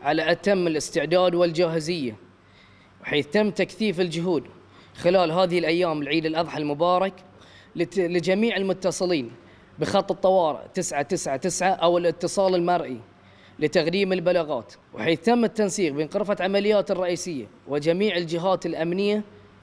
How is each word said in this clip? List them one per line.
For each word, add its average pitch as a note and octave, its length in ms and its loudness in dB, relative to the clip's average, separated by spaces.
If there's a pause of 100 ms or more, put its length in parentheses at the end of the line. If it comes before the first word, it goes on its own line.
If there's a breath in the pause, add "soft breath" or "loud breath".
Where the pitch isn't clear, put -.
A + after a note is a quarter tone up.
على D#3 280 0
أتم F3+ 360 2
الاستعداد E3 680 0
والجاهزية، E3 840 0 (840 soft breath)
حيث D3 240 0
تم G#3+ 240 2
تكثيف F#3+ 500 -2
الجهود E3+ 440 -2 (500 loud breath)
خلال F3+ 380 2
هذه F3+ 260 2
الأيام E3 440 0
العيد D#3 240 0
الأضحى D#3+ 320 -2
المبارك F3 560 0 (640 loud breath)
لت-، E3+ 220 -2
لجميع F#3 580 2
المتصلين F3+ 760 -2 (480 loud breath)
بخط F#3+ 320 0
الطوارئ F#3 640 2
تسعة D#3+ 280 -2
تسعة D3+ 340 -4
تسعة F3+ 340 0
أو F3 280 2
الاتصال F3 560 0
المرئي E3+ 460 0 (580 loud breath)
لتقديم E3+ 540 2
البلاغات، E3 600 0 (200)
وحيث D#3 260 0
تم A#3+ 240 2
التنسيق G3 480 -2
بين D3+ 220 -4
غرفة G3+ 260 -2
عمليات G3+ 500 2
الرئيسية F3 560 -4 (220)
وجميع E3+ 480 0
الجهات F3 500 -2
الأمنية F3+ 560 -2 (400 loud breath)